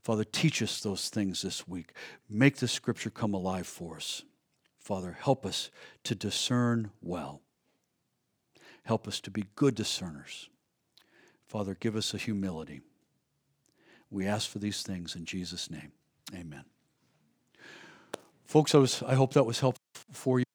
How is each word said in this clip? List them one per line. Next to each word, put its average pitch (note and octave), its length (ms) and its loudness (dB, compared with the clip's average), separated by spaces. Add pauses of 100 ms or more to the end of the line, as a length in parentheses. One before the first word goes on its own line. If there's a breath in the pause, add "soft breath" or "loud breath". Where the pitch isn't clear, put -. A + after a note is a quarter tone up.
Father, A2 220 2
teach - 400 2
us - 180 -2
those G2 280 -2
things G2 340 0
this - 240 -6
week. F2+ 260 -10 (340 loud breath)
Make B2 300 6
the B2 100 0
Scripture - 440 -2
come G#2 240 -2
alive F#2 320 -2
for E2 300 -12
us. - 260 -8 (560)
Father, F#2 420 -4
help C3+ 240 2
us - 240 -4 (340 loud breath)
to A2 120 0
discern A#2 760 0 (100)
well. D#2 420 -8 (1400 loud breath)
Help A2 240 0
us - 120 -6
to - 100 -10
be G2+ 160 -2 (100)
good C#3 200 4
discerners. F2 760 -6 (1000 soft breath)
Father, G2 320 -4
give A2 160 -2
us A2 200 -2
a - 20 -6
humility. F2 640 -4 (1300 soft breath)
We G2 160 -2
ask G#2+ 220 -2
for G#2 100 -8
these G#2 240 -4
things F2+ 320 -6
in E2 100 -10
Jesus' F2+ 460 -8
name. D2+ 200 -12 (420)
Amen. D#2 300 -12 (1800 loud breath)
Folks, D3+ 300 6
I - 20 12
was, C3 240 6
I C3 140 2
hope C3 180 4
that C#3 120 8
was A#2 140 -2
helpful C3 220 2 (300)
for B2+ 280 2
you. B2 160 4